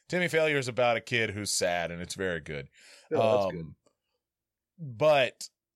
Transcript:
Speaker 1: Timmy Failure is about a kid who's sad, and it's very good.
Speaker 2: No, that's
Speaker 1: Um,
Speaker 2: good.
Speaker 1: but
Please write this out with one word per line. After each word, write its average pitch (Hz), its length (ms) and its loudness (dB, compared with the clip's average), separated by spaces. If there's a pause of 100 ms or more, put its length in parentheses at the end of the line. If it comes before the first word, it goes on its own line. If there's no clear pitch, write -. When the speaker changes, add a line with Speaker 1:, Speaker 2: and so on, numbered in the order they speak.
Speaker 1:
Timmy 175 180 0
Failure 156 320 2
is 131 80 -2
about 120 300 2
a 113 40 -4
kid 113 300 -2
who's 101 220 -6
sad, 87 400 0
and 85 100 -10
it's 87 140 -12
very 90 240 -2
good. 71 280 -10 (400)
Speaker 2:
No, 156 100 -2
that's 110 260 4
Speaker 1:
Um, 92 80 -2
Speaker 2:
good. 82 220 -12 (1200)
Speaker 1:
but 143 500 4 (280)